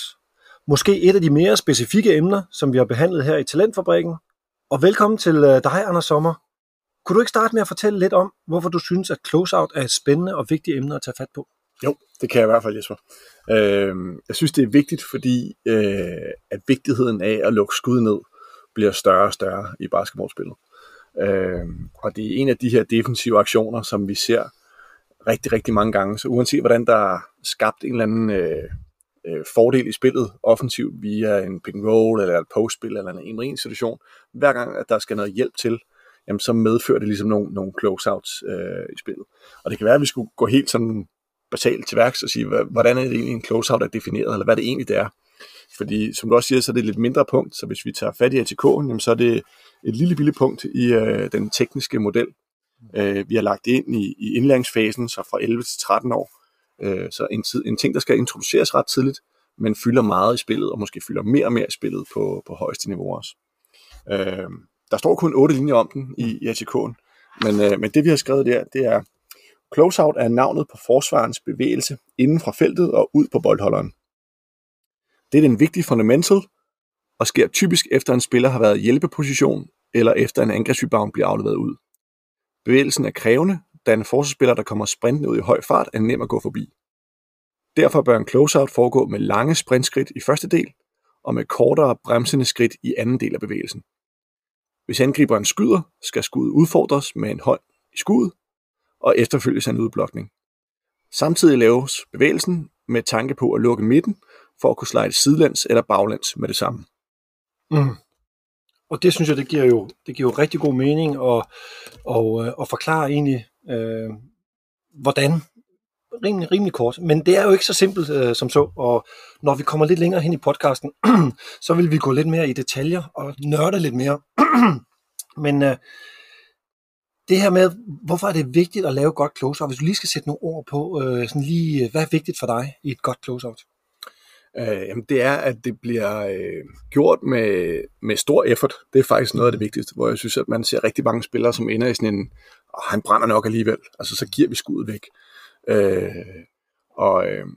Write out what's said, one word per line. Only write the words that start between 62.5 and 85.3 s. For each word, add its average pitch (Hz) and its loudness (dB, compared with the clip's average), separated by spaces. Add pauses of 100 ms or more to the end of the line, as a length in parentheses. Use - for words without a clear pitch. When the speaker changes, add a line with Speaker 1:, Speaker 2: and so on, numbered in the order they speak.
Speaker 2:
højeste - -8
niveau 92 -8
også. - -16 (760)
Øh, 95 -4 (420)
der 107 2
står 170 2
kun 165 0
otte 147 6
linjer 135 0
om 113 2
den 135 -12
i, 117 -4
i - -6
A 113 -2
T - -10
K'en, 117 -4 (500)
men, 104 2
øh, 101 2
men 107 -4
det, 151 2
vi 165 4
har 156 4
skrevet 135 0
der, 120 2 (100)
det 131 0
er: 113 2 (720)
"Closeout 160 4
er 123 2
navnet 123 0
på - -20
forsvarens 120 2
bevægelse - -4 (200)
inden 147 4
fra - -4
feltet 165 0
og - 2
ud - 4
på - 0
boldholderen. 101 0 (1400)
Det 135 4
er 151 8
den 127 6
vigtige 160 2
fundamental, 135 4 (760)
og 117 -2
sker - 2
typisk 175 0
efter, 127 0
en 123 2
spiller 127 2
har 127 -2
været 104 4
i 101 -4
hjælpeposition, 135 0 (260)
eller 113 4
efter 127 0
en 113 2
angrebsrebound 107 -2
bliver 98 0
afleveret 107 -2
ud. - -4 (920)
Bevægelsen 131 2
er 104 -4
krævende, 156 2 (260)
da 113 4
en 110 0
forsvarsspiller, 139 2
der 110 -2
kommer 107 -6
sprintende 120 -2
ud 117 0